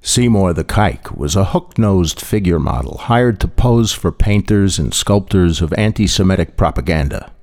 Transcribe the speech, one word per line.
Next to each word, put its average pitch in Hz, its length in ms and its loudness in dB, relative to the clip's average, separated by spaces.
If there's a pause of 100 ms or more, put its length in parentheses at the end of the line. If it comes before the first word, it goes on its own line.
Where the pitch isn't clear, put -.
Seymour 107 520 2
the 80 100 -2
Kike - 520 -2
was 73 200 -4
a 98 100 2
hook-nosed 95 720 0
figure 90 400 0
model - 380 -4
hired 120 440 0
to - 60 0
pose 117 460 2
for - 180 -4
painters 101 680 2
and 67 120 -2
sculptors 95 720 0
of 78 120 -2
anti-Semitic 95 840 0
propaganda. 78 760 -2 (120)